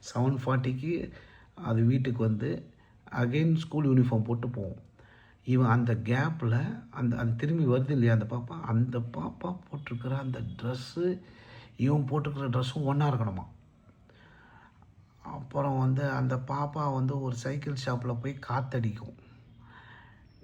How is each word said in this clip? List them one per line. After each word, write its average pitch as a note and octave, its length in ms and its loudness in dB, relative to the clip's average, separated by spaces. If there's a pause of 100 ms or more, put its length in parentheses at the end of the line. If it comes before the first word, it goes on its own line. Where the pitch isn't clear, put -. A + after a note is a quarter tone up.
(140)
செவன் B2+ 320 2
ஃபார்ட்டிக்கு C3 640 -2 (420)
அது A2+ 300 0
வீட்டுக்கு B2 400 4
வந்து A2 460 -2 (420)
again D3+ 440 2
ஸ்கூல் D3+ 320 0
யூனிஃபார்ம் A#2+ 360 6
போட்டு A#2 260 -2
போவோம். G2 320 -6 (640)
இவன் B2+ 260 4
அந்த A#2 240 4
கேப்பில் B2+ 960 0
அந்த, A#2+ 280 -2
அந்த A#2+ 80 0
திரும்பி D3 400 0
வருது C3 240 4
இல்லையா A#2+ 240 4
அந்த G#2+ 120 4
பாப்பா, B2 360 -8
அந்த A#2+ 380 2
பாப்பா D#3 600 -6 (100)
போட்டிருக்கிற C3 480 -6
அந்த C3 220 -4
ட்ரெஸ்ஸு B2+ 800 -4 (580)
இவன் C#3+ 320 4
போட்டிருக்கிற C#3+ 400 -2
ட்ரெஸ்ஸும் B2+ 340 0
ஒண்ணா C#3+ 300 2
இருக்கணுமா. G#2 320 -2 (1800)
அப்புறம் C#3 540 -4
வந்து C3 320 2
அந்த B2+ 260 0
பாப்பா C#3+ 580 -2
வந்து C3 280 0
ஒரு B2 140 -2
சைக்கிள் C#3+ 400 -4
ஷாப்பில் B2 460 -2
போய் C3+ 180 -6 (100)
காத்தடிக்கும். A#2+ 640 -2 (1300)